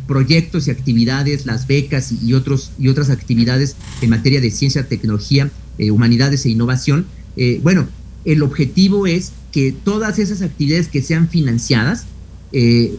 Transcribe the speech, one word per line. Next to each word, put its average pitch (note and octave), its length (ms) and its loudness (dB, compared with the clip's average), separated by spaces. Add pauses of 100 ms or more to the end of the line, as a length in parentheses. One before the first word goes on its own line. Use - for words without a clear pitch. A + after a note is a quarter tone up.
proyectos C#3 640 2
y - 20 0
actividades, C3+ 760 0
las A2 200 -4
becas C3+ 460 0
y, A2+ 120 -4
y A#2 100 2
otros, C3 440 0
y C3 100 2
otras C3+ 220 2
actividades B2+ 680 0 (240)
en A#2 100 2
materia C3 300 2
de A#2 100 0
ciencia, C3 380 -2
tecnología, B2 640 0 (280)
eh, G#2+ 120 0
humanidades A#2+ 560 2
e A#2+ 40 2
innovación. B2+ 540 0 (320)
Eh, B2 260 0
bueno, D#3+ 240 4 (380)
el D3+ 180 2
objetivo F#3 640 2
es F3+ 260 -2 (200)
que C3+ 200 0
todas G#3+ 460 -2
esas G3+ 220 -2
actividades E3 480 0
que C#3 140 -2
sean E3 260 0
financiadas, C3+ 760 0 (480)
eh, A#2 460 4